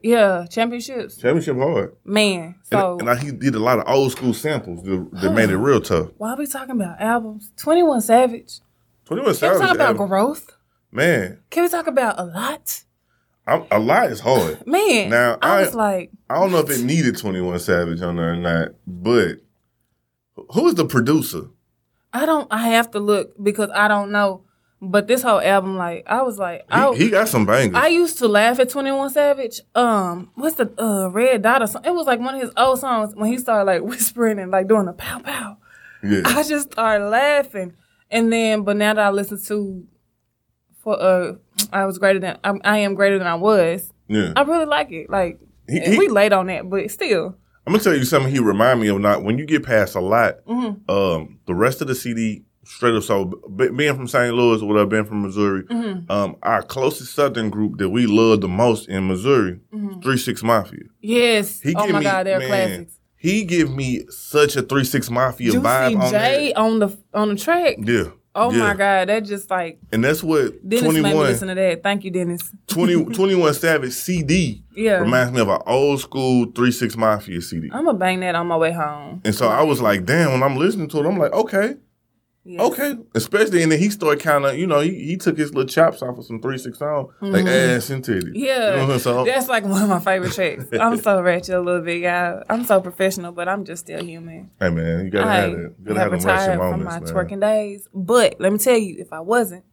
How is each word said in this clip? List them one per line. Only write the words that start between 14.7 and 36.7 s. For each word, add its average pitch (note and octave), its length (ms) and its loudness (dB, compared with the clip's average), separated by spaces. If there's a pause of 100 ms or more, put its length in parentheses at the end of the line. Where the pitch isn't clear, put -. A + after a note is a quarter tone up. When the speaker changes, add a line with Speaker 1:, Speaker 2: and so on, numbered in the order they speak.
Speaker 2:
Now, A#2+ 320 2
Speaker 1:
I C#5+ 160 2
Speaker 2:
I, - 20 4
Speaker 1:
was - 140 0
like, G3+ 360 -2 (200)
Speaker 2:
I C3+ 60 -2
don't F#3 160 2
know E3+ 60 2
if D3 100 0
Speaker 1:
"What?" C#3 100 -4
Speaker 2:
it A#2+ 60 -4
needed C3 340 0
twenty-one F2+ 400 -4
Savage F2 420 0
on F2 160 -4
there E2+ 160 -2
or E2+ 40 -4
not, E2+ 320 -2 (180)
but F#2 500 0 (1160)
who C4+ 160 2
is F#3 80 2
the D3+ 100 0
producer? B2 640 0 (640)
Speaker 1:
I B3+ 120 -2
don't, D#4 280 0
I A3+ 160 -2
have A3+ 240 0
to G#3 80 -4
look G#3 320 0 (100)
because G3+ 320 -2
I G#3 140 2
don't G3+ 240 0
know. G3+ 320 0 (360)
But G3+ 280 0
this B3+ 160 2
whole A3 160 4
album, F#3+ 360 2
like, E3+ 300 -6
I A#3+ 160 -2
was A#3 160 -4
like, F3 220 -6
Speaker 2:
He, - 60 -20 (120)
Speaker 1:
I C4 160 4
Speaker 2:
he F#3 160 2
got G#3 160 4
some A#2 180 2
bangers. G#2+ 320 2
Speaker 1:
I C#4+ 120 4
used E4+ 300 2
to B3 100 2
laugh A3+ 320 4
at B3+ 80 4
twenty-one C4+ 420 -4
Savage. C#4 500 0 (140)
Um, G3 600 0
what's D#4 180 -2
the, A#3 260 -2
uh, G3+ 300 0
Red A#3 320 2
Dot A#3+ 200 2
or G#3+ 40 0
something? A3+ 240 -6
It F4+ 60 0
was, D#4+ 100 -2
like, A#3+ 140 0
one C4 160 -6
of C4+ 40 -8
his B3 160 -6
old B3+ 220 4
songs A#3 380 -2
when G#3+ 160 -2
he B3+ 60 -2
started, A3 260 2
like, F#3 180 2
<laughs> - 0 -
whispering A3+ 560 -2
and, F#3 140 -6
like, F#3+ 160 2
doing G#3 180 4
a F3 60 -6
pow - 260 -12
pow. G#3+ 380 -8 (480)
Speaker 2:
Yeah. - 220 2
Speaker 1:
I C#4 180 2
just D4 280 -4